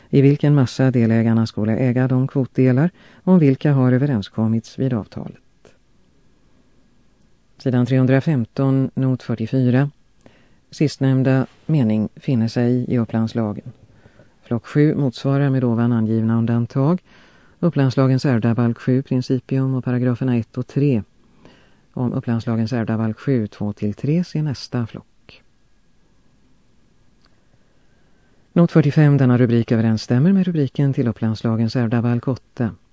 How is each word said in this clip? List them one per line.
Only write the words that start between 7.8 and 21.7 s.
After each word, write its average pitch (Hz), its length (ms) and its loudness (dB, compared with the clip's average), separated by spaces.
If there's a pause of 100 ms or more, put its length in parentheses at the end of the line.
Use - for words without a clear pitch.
trehundrafemton, 131 1080 0
not 131 280 -2
fyrtiofyra. 127 680 -2 (800)
Sistnämnda 131 760 0 (200)
mening 110 500 0
finner 113 320 -2
sig 123 460 -2
i 123 40 0
Upplandslagen. 113 760 -4 (680)
Flock - 240 -6
sju 151 280 2
motsvarar 139 560 -2
med 131 140 0
ovan 120 280 0
angivna 113 460 0
undantag 117 640 -2 (580)
Upplandslagens 135 640 0
ärvdabalk 117 540 0
sju 131 240 0
principium 131 720 -2
och 127 100 -4
paragraferna 123 520 -2
ett 117 220 -6
och 123 80 -6
tre. 135 360 0 (880)